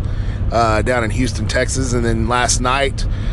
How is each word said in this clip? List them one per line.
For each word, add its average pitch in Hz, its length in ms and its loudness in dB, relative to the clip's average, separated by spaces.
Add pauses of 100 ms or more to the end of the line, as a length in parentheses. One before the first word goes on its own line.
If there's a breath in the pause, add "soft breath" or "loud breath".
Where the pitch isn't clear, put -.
(520 loud breath)
uh, 110 300 4
down 123 220 0
in 107 60 -2
Houston, 110 380 -2
Texas. 127 460 0
And 123 100 0
then 113 240 0
last 123 320 0
night, 131 400 0 (320 loud breath)